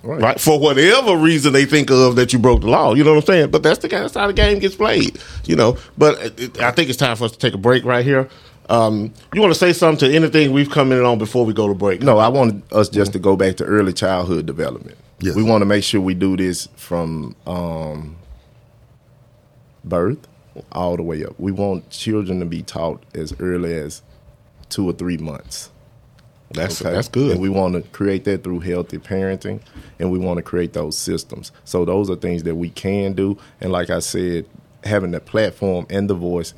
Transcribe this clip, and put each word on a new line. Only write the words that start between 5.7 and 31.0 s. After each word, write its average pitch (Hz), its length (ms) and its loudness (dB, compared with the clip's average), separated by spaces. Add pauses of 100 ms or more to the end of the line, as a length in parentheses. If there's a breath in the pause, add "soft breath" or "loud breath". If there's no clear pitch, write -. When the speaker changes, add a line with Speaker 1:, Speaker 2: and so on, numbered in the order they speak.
Speaker 2:
But 151 220 4
it, 113 220 -10
it, 117 200 -8
I 123 100 2
think 151 180 0
it's 120 80 -2
time 123 180 0
for 117 100 -4
us 113 60 -2
to - 60 -20
take 107 160 -2
a 101 40 -6
break 120 280 2
right 123 180 0
here. 131 260 0 (400 soft breath)
Um, 110 440 0 (200)
you 202 80 0
wanna 175 140 4
say 175 180 4
something 156 340 4
to 143 80 4
anything 151 380 4
we've 139 160 2
come 135 220 2
in 127 120 4
on 120 140 4
before 110 260 0
we 110 100 0
go 107 140 0
to 101 60 0
break? 95 300 0
Speaker 1:
No, 120 160 6
I 110 80 6
want 120 440 0
us 104 160 4
just 101 260 0
to 98 60 -4
go 95 160 4
back 92 220 0
to - 80 -4
early 98 260 2
childhood 90 540 -2
development. 73 500 -8 (240)
Speaker 3:
Yes. 90 160 -4
Speaker 1:
We 107 80 0
wanna 110 220 4
make 101 180 2
sure - 160 0
we 92 140 0
do 92 240 0
this 92 380 -4
from, 80 600 -8 (120)
um, 80 680 -10 (1700)
birth 90 440 -4 (440)
all 87 260 -4
the 87 60 -6
way 80 220 -6
up. - 140 -16
We 98 120 -4
want 95 380 -6
children 98 500 -4
to 87 60 -6
be 82 160 -8
taught 82 420 -8 (100)
as 78 260 -10
early 90 360 -4
as 73 260 -10 (680)
two 98 180 -4
or 87 60 -4
three 87 240 -6
months. - 540 -14 (800)
Speaker 2:
That's, 92 300 -6
Speaker 1:
Okay? 85 100 -4
Speaker 2:
that's 95 160 -2
good. 131 260 0
Speaker 1:
And 90 80 -2
we 95 80 -2
wanna 92 320 0
create 98 440 -4
that 98 180 -2
through 87 180 -6
healthy 90 360 -6
parenting, 95 640 -6 (380 loud breath)
and 90 120 -4
we 92 80 -2
wanna 90 220 -4
create 87 320 -4
those 78 240 -6
systems. - 540 -8 (120 soft breath)